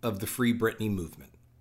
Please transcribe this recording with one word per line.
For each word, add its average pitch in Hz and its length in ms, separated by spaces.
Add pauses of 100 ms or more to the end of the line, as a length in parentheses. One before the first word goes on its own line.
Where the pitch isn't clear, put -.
of 104 160
the 107 80
Free 120 300
Britney 110 340
movement. 87 400 (300)